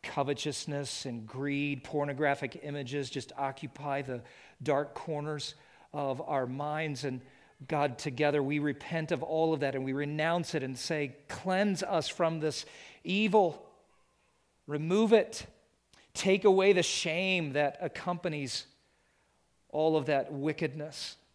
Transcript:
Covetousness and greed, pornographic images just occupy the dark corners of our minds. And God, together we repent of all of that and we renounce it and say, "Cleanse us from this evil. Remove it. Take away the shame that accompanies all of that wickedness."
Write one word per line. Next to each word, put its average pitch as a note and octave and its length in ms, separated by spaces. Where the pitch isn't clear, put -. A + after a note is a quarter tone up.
Covetousness C#3+ 1000
and A#2 200
greed, C#3+ 560
pornographic C#3+ 800
images C#3+ 480
just - 260
occupy C#3 640
the B2+ 200
dark C#3+ 320
corners D3 640
of C#3 280
our C3+ 260
minds. D3 560
And C3 180
God, D3 320
together D3 420
we C#3+ 200
repent D3+ 500
of D3 140
all D#3+ 280
of D3 80
that C3+ 140
and C3+ 100
we C3+ 80
renounce D3+ 600
it D3 80
and C3 160
say, D3 380
"Cleanse F#3+ 560
us E3 260
from E3 300
this D3+ 260
evil. F#3+ 680
Remove F3 440
it. - 340
Take G3 300
away F#3+ 300
the F3+ 100
shame E3+ 680
that C#3+ 260
accompanies E3 840
all D#3 280
of C#3+ 100
that C#3+ 260
wickedness." D3 840